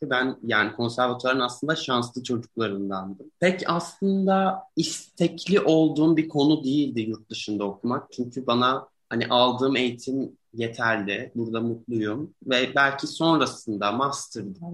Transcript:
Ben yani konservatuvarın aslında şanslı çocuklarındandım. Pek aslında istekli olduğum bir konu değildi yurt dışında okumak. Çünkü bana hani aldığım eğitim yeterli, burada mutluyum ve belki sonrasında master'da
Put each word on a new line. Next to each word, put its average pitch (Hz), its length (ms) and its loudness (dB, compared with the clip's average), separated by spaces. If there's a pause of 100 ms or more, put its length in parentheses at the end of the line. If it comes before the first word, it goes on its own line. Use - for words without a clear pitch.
Ben 131 400 0
yani 107 300 2
konservatuvarın 123 680 0
aslında 143 360 -2
şanslı 123 460 -2
çocuklarındandım. 98 1040 -4 (140)
Pek 185 260 2
aslında 190 920 0 (180)
istekli 165 840 0
olduğum 156 560 4
bir 156 120 2
konu 147 360 4
değildi 131 360 0
yurt 110 300 -6
dışında 104 340 -4
okumak. 120 480 -4
Çünkü 123 340 -8
bana 123 420 2 (200)
hani 117 180 -2
aldığım 123 500 4
eğitim 127 560 -2 (220)
yeterli, 113 800 -2
burada 113 260 -4
mutluyum 117 760 -4 (120)
ve 127 300 0
belki 139 300 2
sonrasında 120 840 0
master'da 113 800 -4